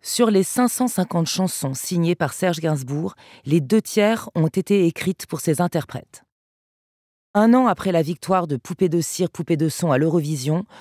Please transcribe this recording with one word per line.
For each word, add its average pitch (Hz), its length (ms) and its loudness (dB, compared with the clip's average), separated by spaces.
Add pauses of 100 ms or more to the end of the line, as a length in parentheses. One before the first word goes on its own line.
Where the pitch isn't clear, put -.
Sur 226 280 0
les 196 120 4
cinq 247 260 0
cent 254 180 -2
cinquante 170 400 -2
chansons 170 460 -2
signées 170 420 -2
par 147 200 -2
Serge 170 260 -2
Gainsbourg, 151 540 -4 (320)
les 151 160 2
deux 208 180 2
tiers 214 540 0
ont 160 140 2
été 196 360 2
écrites - 400 -2
pour - 160 -10
ses 165 220 0
interprètes. - 600 -6 (1080)
Un 226 220 6
an 254 140 4
après 190 220 0
la 165 120 2
victoire 175 440 0
de 143 120 -4
Poupée 165 320 -2
de 170 100 2
cire, 170 300 -4
Poupée - 260 -2
de 156 140 0
son 160 220 -2
à 127 40 4
l'Eurovision, 151 680 0 (140)